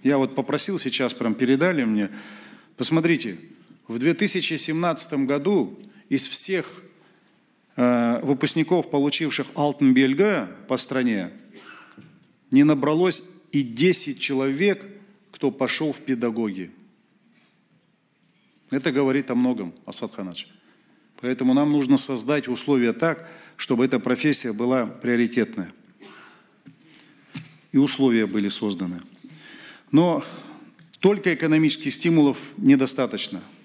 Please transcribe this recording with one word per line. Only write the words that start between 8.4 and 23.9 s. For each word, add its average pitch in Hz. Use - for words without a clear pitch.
получивших 143
алтын 147
белгі 135
по 127
стране, 113
не 139
набралось 151
и 143
десять 135
человек, 143
кто 139
пошёл 139
в -
педагоги. 113
Это 135
говорит 135
о 123
многом, 120
Асхат -
Ханач. 92
Поэтому 127
нам 147
нужно 139
создать 131
условия 120
так, 160
чтобы 127
эта 131